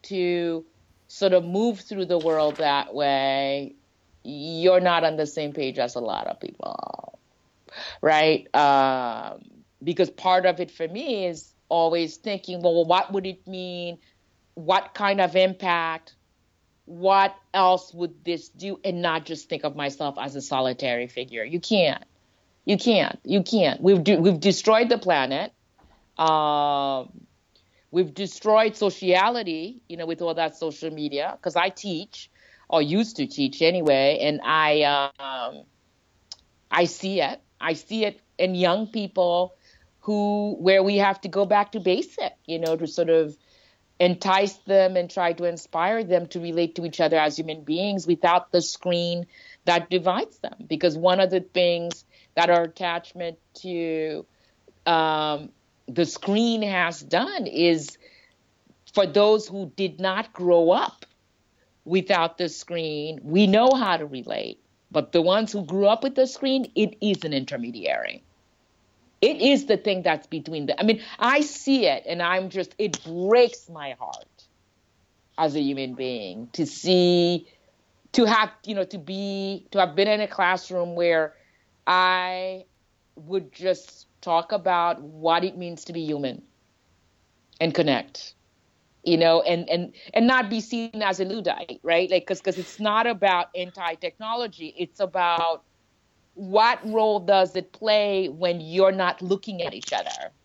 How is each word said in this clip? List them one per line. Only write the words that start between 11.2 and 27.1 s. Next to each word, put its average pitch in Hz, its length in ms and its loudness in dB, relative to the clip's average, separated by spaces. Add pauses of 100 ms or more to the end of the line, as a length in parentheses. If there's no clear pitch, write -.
is - 280 -10 (160)
always 165 480 0
thinking, 185 420 -8
"Well, 170 240 4
what 185 280 2
would 190 140 -4
it 185 200 -12
mean? 180 520 -10 (560)
What 175 380 -2
kind 196 300 0
of 175 140 0
impact? 175 760 0 (720)
What 190 500 2 (200)
else 185 400 2
would 170 300 -8
this 170 260 -6
do?" 196 340 -12
And 180 160 -4
not 160 240 -2
just 160 240 -14
think 156 160 -6
of 143 100 -4
myself 143 440 -6
as 139 180 -10
a 135 60 -10
solitary 127 640 -2
figure. 117 380 -10
You 165 160 -6
can't. 175 440 0 (600)
You 208 120 2
can't. 202 480 0
You 185 200 0
can't. 180 360 0
We've 180 220 6
de-, 196 140 4
we've 170 240 4
destroyed 220 480 4
the 233 100 2
planet. 151 540 0 (680)
Um, 147 920 0 (800)